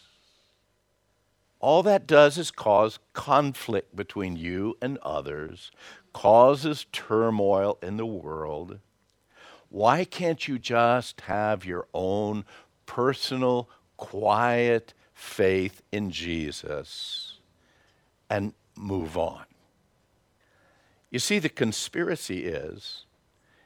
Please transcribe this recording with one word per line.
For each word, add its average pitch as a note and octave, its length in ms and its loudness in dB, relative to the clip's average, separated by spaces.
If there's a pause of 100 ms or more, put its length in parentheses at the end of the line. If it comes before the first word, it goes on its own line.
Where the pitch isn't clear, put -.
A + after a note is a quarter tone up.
(1600)
All D#3 220 4
that G3 240 2
does D3 320 8
is E3 140 -6
cause G#2+ 480 2 (140)
conflict C3+ 840 0
between F#2+ 400 -6
you F#2 440 -6
and C3+ 180 -6
others, D2 760 -8 (400)
causes C3+ 800 6
turmoil G#2 880 0
in F#2 140 -8
the A2+ 100 -6
world. D#2+ 720 -10 (880)
Why A#2 360 2
can't E3+ 420 -4
you C3 140 -6
just A#2+ 600 0
have G#2 420 -2
your F2+ 280 -8
own G#2 520 -2 (420)
personal, B2+ 840 -2 (280)
quiet A#2 960 0 (180)
faith F#2+ 800 0
in G#2 220 -4
Jesus D#2 1300 -8 (880)
and G#2 240 -2 (220)
move F#2 420 -6
on?" - 260 -4 (1700)
You B2 80 -4
see, G#3 220 0
the D#3 80 2
conspiracy A#2 960 -4
is, D#2 600 -10 (600)